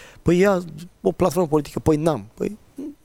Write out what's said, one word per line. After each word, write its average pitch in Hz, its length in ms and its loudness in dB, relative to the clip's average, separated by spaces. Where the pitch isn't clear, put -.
„Păi 175 160 2
ia 185 260 2
o 190 100 0
platformă 175 360 0
politică.” 147 320 -2
„Păi 156 160 4
n-am.” 151 380 -2
„Păi 208 240 -6